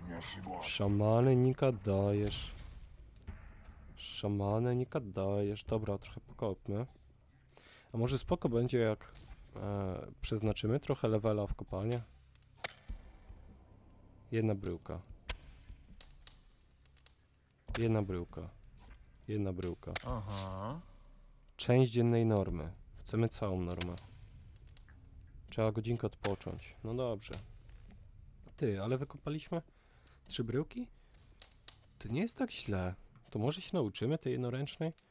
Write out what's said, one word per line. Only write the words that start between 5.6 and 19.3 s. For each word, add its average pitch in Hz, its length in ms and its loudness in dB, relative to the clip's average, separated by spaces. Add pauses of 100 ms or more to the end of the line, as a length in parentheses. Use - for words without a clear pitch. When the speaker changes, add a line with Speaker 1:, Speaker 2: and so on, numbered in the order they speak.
Speaker 1:
Dobra, 104 340 0
trochę - 240 -10
pokopmy. 104 640 -2 (1080)
A 120 40 -2
może 123 200 2
spoko - 320 2
będzie, 120 300 4
jak, 107 320 2 (440)
e, 101 560 -4 (100)
przeznaczymy 110 580 2
trochę - 280 0
levela 107 400 4
w - 80 -2
kopalnię? 113 460 -2 (2250)
Jedna 110 240 4
bryłka. 87 440 -6 (2750)
Jedna 113 240 6
bryłka. 87 480 -4 (760)
Jedna 101 260 0